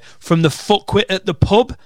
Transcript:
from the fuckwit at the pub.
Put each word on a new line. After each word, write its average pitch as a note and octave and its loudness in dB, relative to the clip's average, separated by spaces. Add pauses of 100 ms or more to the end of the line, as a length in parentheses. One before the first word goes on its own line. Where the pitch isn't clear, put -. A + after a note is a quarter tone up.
(200)
from E3 0
the D#3+ 2
fuckwit - -2
at F#3+ -6
the A#3 -4
pub. - 0